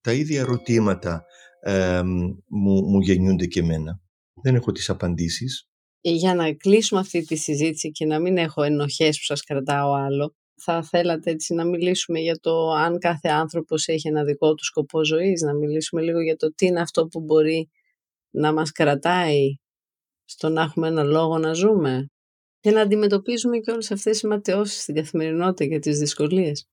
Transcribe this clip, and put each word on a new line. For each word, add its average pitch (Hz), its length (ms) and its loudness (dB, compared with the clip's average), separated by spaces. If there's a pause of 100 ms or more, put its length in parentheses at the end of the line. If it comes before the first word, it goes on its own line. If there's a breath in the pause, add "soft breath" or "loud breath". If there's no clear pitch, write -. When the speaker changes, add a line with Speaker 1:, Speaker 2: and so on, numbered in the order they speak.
Speaker 1:
τα 120 120 -2
ίδια 147 280 0
ερωτήματα, 107 840 0 (360 loud breath)
εμ, 92 460 0 (420)
μου, 98 420 2
μου 98 100 6
γεννιούνται 92 460 4
και 87 140 -2
εμένα. 82 400 -2 (420)
Δεν 131 120 2
έχω 117 180 0
τις - 180 -6
απαντήσεις. 87 800 -4 (320)
Speaker 2:
Ε, 170 100 -2
για 175 240 2
να 165 200 0
κλείσουμε 202 460 4
αυτή 175 240 -4
τη 156 120 -4
συζήτηση 156 540 -4
και 156 160 -6
να 156 140 0
μην 180 160 0
έχω 160 260 -2
ενοχές 147 560 0
που - 60 -10
σας 143 180 -4
κρατάω 143 500 -2
άλλο, 139 420 -2 (260)
θα 165 220 -2
θέλατε 170 480 0
έτσι 160 240 -4
να 170 100 -2
μιλήσουμε 175 560 -2
για 165 200 -4
το 165 300 0
αν 165 280 0
κάθε 170 300 -2
άνθρωπος 156 600 -2
έχει 160 200 -2
ένα 151 160 0
δικό 147 300 2
του 151 100 -8
σκοπό 156 400 -2
ζωής, 165 380 0
να 147 120 0
μιλήσουμε 151 480 -2
λίγο 165 180 0
για 160 160 0
το 156 180 -2
τι 190 120 0
είναι 180 140 0
αυτό 165 260 0
που 165 140 -10
μπορεί 156 500 2 (600)
να 151 220 0
μας 156 200 -2
κρατάει 147 840 2 (680)
στο - 240 -6
να 160 140 2
έχουμε 160 260 -2
ένα 160 140 0
λόγο 160 360 2
να 160 140 0
ζούμε 160 540 2 (540)
και 208 100 2
να 220 100 4
αντιμετωπίζουμε 214 800 2
και 220 120 -4
όλες 226 200 -6
αυτές 208 300 -2
τις 214 100 -4
ματαιώσεις 202 520 -2
στην 147 120 -8
καθημερινότητα 160 760 0
και 156 80 -2
τις 147 200 -2
δυσκολίες. 151 760 0